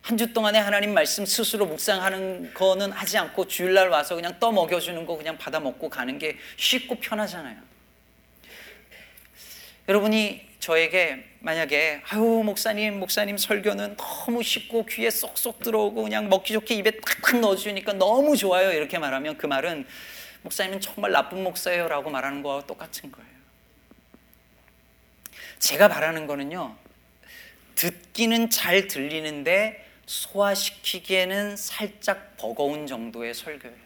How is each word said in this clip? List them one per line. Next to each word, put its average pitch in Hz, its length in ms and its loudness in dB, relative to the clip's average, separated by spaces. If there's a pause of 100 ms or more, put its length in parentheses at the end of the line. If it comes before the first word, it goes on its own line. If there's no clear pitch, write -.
한 226 160 -2
주 226 160 0
동안에 214 240 4
하나님 208 360 2
말씀 160 320 2
스스로 208 420 0
묵상하는 190 880 -2
거는 190 360 2
하지 202 280 -2
않고 180 280 -2
주일날 185 420 6
와서 160 260 2
그냥 170 240 -6
떠먹여주는 175 640 2
거 165 100 -4
그냥 156 220 -8
받아먹고 156 520 -6
가는 131 280 -6
게 156 200 -6 (180)
쉽고 - 400 -2
편하잖아요. 170 760 -8 (2250)
여러분이 208 600 2 (120)
저에게 165 680 2 (140)
만약에, 156 720 0
"아유, 226 340 2
목사님, 208 560 -2
목사님 202 380 -2
설교는 202 600 -2
너무 - 460 -4
쉽고 226 420 -2
귀에 226 240 0
쏙쏙 - 500 -4
들어오고 220 440 0
그냥 214 260 -2
먹기 190 240 4
좋게 220 220 0
입에 208 160 4
탁탁 - 480 0
넣어주니까 202 540 0
너무 240 440 6
좋아요." 185 340 4
이렇게 170 280 0
말하면 147 380 -2
그 151 100 -4
말은 143 400 -2 (560)
"목사님은 190 380 -4
정말 202 300 -4
나쁜 180 320 2
목사예요"라고 170 680 -2
말하는 139 340 -6
거와 143 220 -6
똑같은 - 460 -14
거예요. 120 180 -20 (2250)
제가 180 280 6
바라는 160 400 0
거는요, 143 480 -6 (1000)
듣기는 226 760 0
잘 190 380 4
들리는데 156 1000 -2 (240)
소화시키기에는 196 1500 -2
살짝 - 840 -6
버거운 143 500 -4
정도의 117 480 -8
설교예요. 131 500 -14